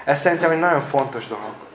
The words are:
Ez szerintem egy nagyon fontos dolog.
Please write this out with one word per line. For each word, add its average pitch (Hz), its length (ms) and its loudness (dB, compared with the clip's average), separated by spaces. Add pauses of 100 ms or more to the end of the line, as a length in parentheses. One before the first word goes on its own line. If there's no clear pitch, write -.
Ez 143 160 2
szerintem 170 320 2
egy 160 80 2
nagyon 165 220 4
fontos - 460 -2
dolog. 107 260 -10 (220)